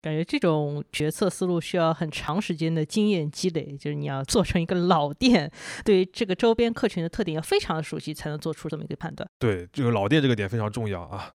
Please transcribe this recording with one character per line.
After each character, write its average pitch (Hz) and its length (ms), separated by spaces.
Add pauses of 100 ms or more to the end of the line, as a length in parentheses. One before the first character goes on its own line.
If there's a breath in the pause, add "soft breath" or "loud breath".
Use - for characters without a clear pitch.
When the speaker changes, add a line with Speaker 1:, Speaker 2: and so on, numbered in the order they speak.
Speaker 1:
感 151 100
觉 156 100
这 285 160
种 147 520
决 151 180
策 185 180
思 180 200
路 175 120
需 - 160
要 165 160
很 156 200
长 156 280
时 185 160
间 165 160
的 160 140
经 214 240
验 160 220
积 - 180
累， 143 260
就 143 140
是 147 60
你 147 100
要 135 180
做 - 200
成 - 180
一 165 40
个 185 100
老 175 360
店， 202 400 (320 loud breath)
对 208 140
于 185 80
这 - 180
个 185 120
周 226 180
边 233 180
客 233 160
群 - 140
的 165 80
特 - 140
点 156 120
要 160 60
非 392 180
常 180 160
的 156 60
熟 156 160
悉， 156 160
才 - 160
能 151 80
做 160 160
出 - 160
这 156 80
么 156 60
一 156 40
个 160 80
判 - 200
断。 - 120 (120)
Speaker 2:
对， 95 340
这 143 100
个 120 60
老 101 180
店 151 140
这 135 60
个 123 80
点 101 120
非 98 80
常 107 160
重 113 160
要 95 140
啊。 92 360